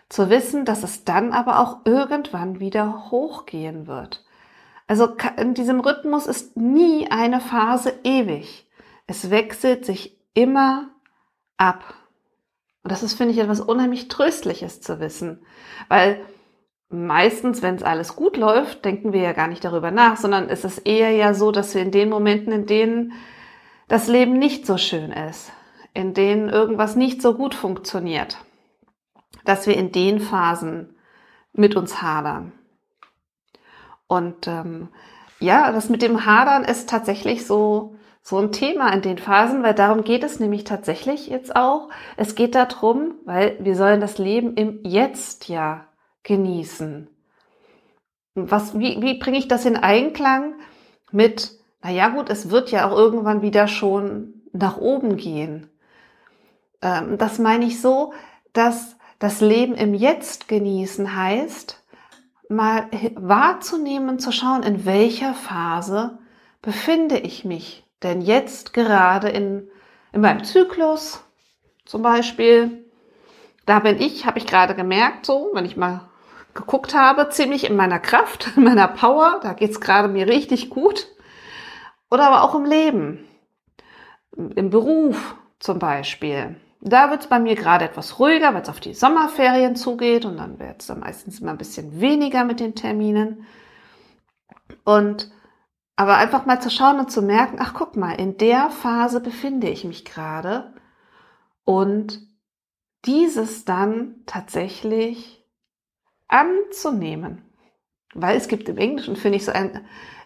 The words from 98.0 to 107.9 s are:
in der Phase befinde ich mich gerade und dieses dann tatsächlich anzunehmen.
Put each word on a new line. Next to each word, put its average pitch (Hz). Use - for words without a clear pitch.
in 190
der 247
Phase 240
befinde 240
ich -
mich 165
gerade 160
und 196
dieses 277
dann 202
tatsächlich 220
anzunehmen. 240